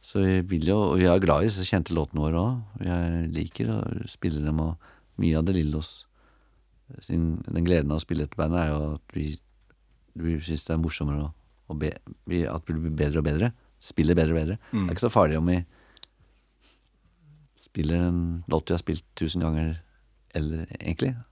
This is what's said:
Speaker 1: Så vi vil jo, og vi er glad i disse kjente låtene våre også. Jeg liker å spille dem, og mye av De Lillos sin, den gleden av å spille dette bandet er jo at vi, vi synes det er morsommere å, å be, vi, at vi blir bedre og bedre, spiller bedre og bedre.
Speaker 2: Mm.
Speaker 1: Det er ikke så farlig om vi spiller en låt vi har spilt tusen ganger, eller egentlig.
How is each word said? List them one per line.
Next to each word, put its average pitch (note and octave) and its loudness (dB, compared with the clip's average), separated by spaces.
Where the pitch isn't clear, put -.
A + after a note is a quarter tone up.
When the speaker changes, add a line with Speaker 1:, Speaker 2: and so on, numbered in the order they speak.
Speaker 1:
Så G2 -2
vi F#2+ 4
vil E2 0
jo, G2+ 4
og F#2 4
vi F2+ 8
er F2+ 8
glad E2 4
i A2+ 2
disse F#2+ -4
kjente E2+ 0
låtene D2+ -2
våre E2 0
også. A2 -4
Jeg E2+ 0
liker F#2+ -4
å A2 -2
spille D2+ -4
dem, D#2 0
og - -8
mye E2 4
av E2 0
De F#2+ 2
Lillos D#2 -2
sin, E2 0
den E2+ 0
gleden D#2 4
av D#2 0
å - -10
spille D2+ -2
dette - -12
bandet E2 0
er D#2 0
jo D2+ -2
at - -18
vi, D2 -4
vi E2 -2
synes D#2+ -6
det E2 -4
er E2 0
morsommere D2 -2
å, D2+ -4
å D#2+ -6
be, D#2 -2
vi, F2 0
at D#2+ -8
vi E2 -4
blir D#2+ -4
bedre D2+ 2
og D2 0
bedre, F#2 0
spiller E2+ 2
bedre D#2+ 4
og D#2+ 2
bedre. E2+ -2
Speaker 2:
Mm. G#2+ 0
Speaker 1:
Det F#2 0
er F2 -2
ikke A#2 -4
så A2+ 0
farlig D#2 6
om E2+ 2
vi F2+ 2
spiller E2+ 0
en F2 0
låt D#2+ 2
vi - 4
har D#2+ -2
spilt E2 -4
tusen E2 0
ganger, D#2+ 0
eller D#2+ -4
egentlig. B2+ -2